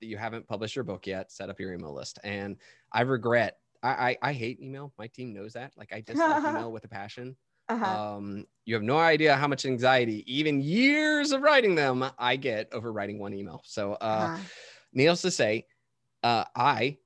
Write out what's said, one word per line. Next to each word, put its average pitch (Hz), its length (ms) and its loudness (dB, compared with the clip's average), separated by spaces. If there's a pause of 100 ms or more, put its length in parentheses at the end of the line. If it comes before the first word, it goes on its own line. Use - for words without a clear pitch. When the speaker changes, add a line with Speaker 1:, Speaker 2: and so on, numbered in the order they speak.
Speaker 1:
you 110 180 -10
haven't 113 280 -8
published 107 300 -6
your 127 80 -2
book 90 220 -8
yet, 95 260 -6
set 95 160 -12
up 98 100 -10
your 95 140 -6
email 80 220 -10
list. 67 300 -10
And 101 320 -6 (360)
I 113 100 2
regret, 120 560 2 (240)
I, 120 60 -2 (340)
I, 131 80 0
I - 40 0
hate 123 260 -6
email. 139 380 -14
My 110 80 -12
team 123 260 -12
knows 101 220 -12
that. 123 220 -14
Like, - 160 -18
I - 100 -10
dislike 302 420 0
Speaker 2:
<laughs> 311 40 -2
Speaker 1:
email 247 240 -6
with - 120 -12
a - 40 -20
passion. 127 480 -12 (340)
Speaker 2:
Uh-huh. 185 460 -4
Speaker 1:
Um, 101 280 -8 (220)
you 113 80 -2
have 107 80 0
no 127 160 2
idea 156 380 6
how 143 120 2
much 139 160 -2
anxiety, 123 600 2
even 143 340 0
years 285 720 2
of 269 80 2
writing 269 340 6
them, 131 300 2 (140)
I 123 180 2
get 117 360 -2
over 117 200 -6
writing 104 260 -6
one 101 140 -8
email. 98 320 -10
So, 101 300 -4
uh, - 20 -4 (380)
Speaker 2:
Uh-huh. 165 40 -8 (540)
Speaker 1:
needless 165 300 4
to 180 80 0
say, 113 360 0 (560)
uh, 117 220 4 (100)
I 127 520 2